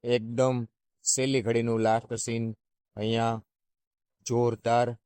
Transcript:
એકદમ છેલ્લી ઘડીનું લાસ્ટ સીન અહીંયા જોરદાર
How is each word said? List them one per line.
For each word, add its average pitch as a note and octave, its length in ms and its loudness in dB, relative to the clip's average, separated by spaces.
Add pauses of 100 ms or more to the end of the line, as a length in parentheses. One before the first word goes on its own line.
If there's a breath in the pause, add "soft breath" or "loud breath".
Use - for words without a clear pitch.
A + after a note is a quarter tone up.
એકદમ A#2+ 540 0 (480)
છેલ્લી C3+ 360 0
ઘડીનું A#2 400 0
લાસ્ટ A2 340 0
સીન A#2 280 -4 (520)
અહીંયા A2+ 460 -2 (840)
જોરદાર A#2 640 0 (180)